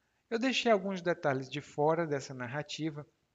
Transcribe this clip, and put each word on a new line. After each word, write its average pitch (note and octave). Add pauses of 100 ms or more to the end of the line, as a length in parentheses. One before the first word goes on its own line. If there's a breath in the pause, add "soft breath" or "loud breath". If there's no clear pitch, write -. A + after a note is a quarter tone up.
(300)
Eu A3+
deixei A#3+
alguns F#3+
detalhes C#3+
de C#3
fora D#3+
dessa C#3
narrativa, D3 (300)